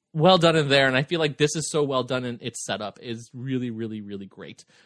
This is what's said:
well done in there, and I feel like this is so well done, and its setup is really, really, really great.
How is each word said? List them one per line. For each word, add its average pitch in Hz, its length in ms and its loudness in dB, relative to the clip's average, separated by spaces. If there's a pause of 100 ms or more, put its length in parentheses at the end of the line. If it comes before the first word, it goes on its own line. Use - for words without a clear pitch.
(140)
well 175 260 6
done 160 160 4
in 151 120 2
there, 135 200 6
and 127 100 2
I 139 60 2
feel 170 160 -2
like 151 180 -2
this 147 180 2
is 156 140 -6
so 151 140 0
well 135 200 0
done, 127 220 -4
and 120 160 -8
its - 240 -10
setup 104 340 -8
is 117 320 -12
really, 127 380 -6
really, 110 320 -8
really 101 240 -12
great. 95 400 -18 (200)